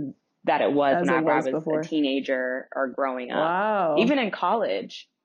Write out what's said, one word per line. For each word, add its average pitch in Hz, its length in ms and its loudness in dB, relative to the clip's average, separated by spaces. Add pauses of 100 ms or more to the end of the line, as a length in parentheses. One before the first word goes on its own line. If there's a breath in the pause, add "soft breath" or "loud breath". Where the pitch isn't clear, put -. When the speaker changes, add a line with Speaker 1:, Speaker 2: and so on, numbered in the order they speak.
(440)
Speaker 1:
that 151 160 2
it 113 120 2
was 143 240 4
Speaker 2:
As 175 120 2
it - 20 2
Speaker 1:
whenever 127 220 2
I - 40 4
Speaker 2:
was - 100 0
Speaker 1:
was 131 80 -2
Speaker 2:
before. 156 260 -2
Speaker 1:
a 156 40 -4
teenager 135 880 -2
or 135 140 -2
growing 127 440 -4
up. 139 60 -2
Speaker 2:
Wow. 175 600 0
Speaker 1:
Even 262 200 4
in 220 120 0
college, 175 800 -2 (160)